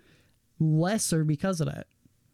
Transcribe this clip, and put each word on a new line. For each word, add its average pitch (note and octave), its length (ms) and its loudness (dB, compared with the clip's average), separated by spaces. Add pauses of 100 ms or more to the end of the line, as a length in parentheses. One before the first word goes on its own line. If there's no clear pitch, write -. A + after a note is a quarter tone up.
(600)
lesser D#3+ 640 2
because D#3+ 360 -2
of C#3+ 60 0
that." - 200 -10 (460)